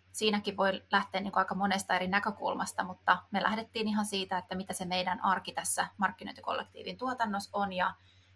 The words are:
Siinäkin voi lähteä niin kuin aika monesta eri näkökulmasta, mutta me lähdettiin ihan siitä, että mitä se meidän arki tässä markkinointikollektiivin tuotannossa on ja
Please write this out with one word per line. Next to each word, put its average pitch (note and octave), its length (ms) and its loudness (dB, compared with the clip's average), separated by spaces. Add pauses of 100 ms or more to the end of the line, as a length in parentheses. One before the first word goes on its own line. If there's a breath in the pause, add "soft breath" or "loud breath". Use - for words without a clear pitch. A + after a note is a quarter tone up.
(120)
Siinäkin G#3 440 2
voi G3 360 2
lähteä G3 280 2
niin G3 120 -4
kuin F#3+ 80 4
aika F#3+ 140 0
monesta F#3+ 400 2
eri F#3 140 2
näkökulmasta, G3 760 0
mutta F#3 460 0
me F#3+ 120 0
lähdettiin A3 460 0
ihan G#3 180 2
siitä, F#3+ 320 -2
että F3+ 160 -6
mitä F#3 180 -4
se F#3+ 120 -4
meidän F3+ 400 0
arki F#3 280 2
tässä F3 440 -2
markkinointikollektiivin - 1040 -4
tuotannossa A3+ 540 -2
on G3+ 200 -2
ja F3+ 220 0 (420 soft breath)